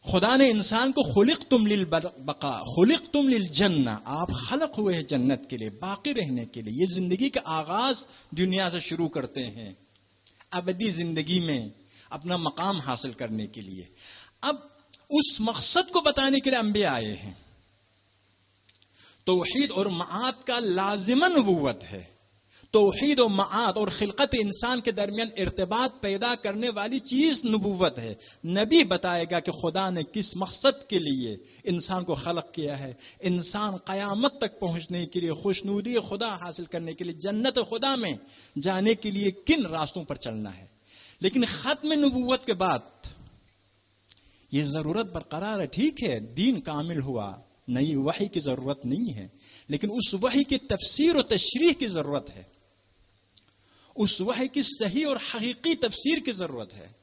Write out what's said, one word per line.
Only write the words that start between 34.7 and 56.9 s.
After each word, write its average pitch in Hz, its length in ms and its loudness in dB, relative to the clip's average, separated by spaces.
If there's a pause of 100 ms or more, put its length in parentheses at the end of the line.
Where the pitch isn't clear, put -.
کے 180 140 -4
لیے، 170 120 -2
خوشنودی 202 640 -2 (140)
خدا 202 260 -4
حاصل 175 300 -10
کرنے 165 280 -8
کے 175 120 -10
لیے، 175 80 -6
جنت 214 460 0 (120)
خدا 262 260 0
میں 196 180 -2 (480)
جانے 190 320 2
کے 214 160 -6
لیے 196 200 0
کن 247 360 0
راستوں 160 380 -4
پر - 100 -6
چلنا 107 420 -8
ہے۔ 95 100 -20 (540)
لیکن 247 240 2
ختم 285 480 -2
نبوت 254 540 2
کے 226 80 2
بعد 175 240 2 (1700)
یہ 143 120 0
ضرورت 156 480 -2
برقرار 180 480 -6
ہے۔ 160 60 -2
ٹھیک 247 380 -2
ہے، 127 160 0
دین 156 400 0
کامل 156 400 -4
ہوا، 117 320 -4 (360)
نئی 135 260 0
وحی 147 320 0
کی 175 140 -4
ضرورت 135 460 -4
نہیں 170 300 -2
ہے، 95 120 -12 (400)
لیکن 208 240 -2
اس 226 300 0
وحی 262 220 2
کی 277 140 0
تفسیر 302 580 2
و 262 60 4
تشریح 262 500 4
کی 262 140 -2
ضرورت 147 440 -4
ہے، 95 120 -20 (1500)
اس 208 240 2
وحی 240 280 0
کی 285 140 0
صحیح 220 440 2
اور 277 100 0
حقیقی 240 580 -2
تفسیر 269 440 0
کی 254 140 -4
ضرورت 143 420 -8
ہے 101 140 -18 (140)